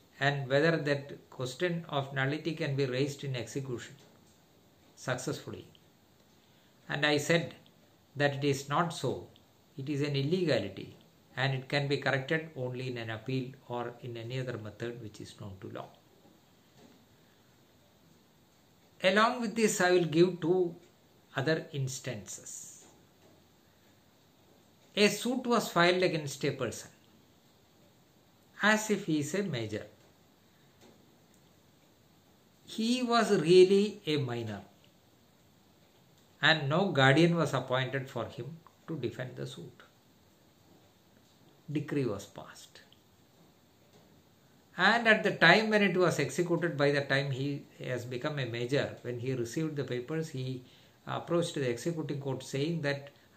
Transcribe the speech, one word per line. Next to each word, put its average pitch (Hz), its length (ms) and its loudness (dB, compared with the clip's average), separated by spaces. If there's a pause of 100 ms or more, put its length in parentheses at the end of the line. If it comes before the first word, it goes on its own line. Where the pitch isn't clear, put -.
(200)
and 139 280 0
whether 151 280 4
that 143 540 -4
question 170 580 -4
of 139 260 -2
nullity 151 400 -2
can 151 220 -2
be 139 100 2
raised 135 380 -2
in 131 120 -6
execution 123 580 -8 (1000)
successfully. 127 720 -8 (1200)
And 147 160 -2
I 147 140 4
said 160 360 0 (600)
that 139 220 0
it 135 80 -4
is 139 240 0
not 165 260 0
so. - 340 -6 (480)
It 135 120 -8
is 143 120 -2
an 143 160 -2
illegality 139 800 0 (400)
and 135 180 0
it 131 140 -6
can 143 180 0
be 139 120 0
corrected 139 580 -2
only 127 320 -6
in 120 80 -6
an 113 140 -6
appeal 127 400 -4 (180)
or 120 240 -6 (100)
in 120 140 -10
any 120 240 -8
other 120 160 -6
method 117 460 -10
which 104 180 -14
is - 200 -16
known 104 200 -12
to 107 100 -12
law. - 180 -12 (3250)
Along 220 380 4
with 220 120 -4
this, 214 280 2
I 180 80 6
will 175 160 6
give 170 340 4
two 170 340 2 (600)
other 139 360 0
instances. - 1120 -10 (2000)
A 202 120 6
suit 247 380 -2
was 226 220 2
filed 180 340 4
against 156 440 -2
a 135 60 0
person - 360 -6 (1700)
as 214 260 4
if 202 160 0
he 156 140 0
is 139 160 -4
a 202 80 0
major. 113 420 -6 (2750)
He 240 380 0
was 220 360 4
really 185 680 8
a 151 100 0
minor 117 460 -4 (1800)
and 147 300 4
no 185 220 2
guardian 147 440 6
was 151 160 0
appointed 131 560 -2
for 113 160 -6
him 135 320 -10 (320)
to 165 80 -6
defend 123 400 -8
the 135 100 -8
suit. - 360 -16 (1900)
Decree 143 360 -2
was 98 180 -4
passed. - 560 -18 (2000)
And 226 300 4
at 214 140 6
the 185 100 2
time 190 380 6
when 214 120 4
it 185 140 4
was 175 220 4
executed, 165 580 -2
by 143 160 4
the 143 100 2
time 139 280 0
he 139 340 -4 (180)
has 123 220 -4
become 127 340 -6
a 127 80 -2
major, 120 560 -2
when 123 160 -6
he 127 140 -4
received 147 440 -4
the 139 80 -4
papers, 135 440 -6
he 131 360 -8 (420)
approached 165 480 -2
the 135 140 0
executing 139 520 -4
court 135 220 -6
saying 151 400 -2
that 139 280 -4 (260)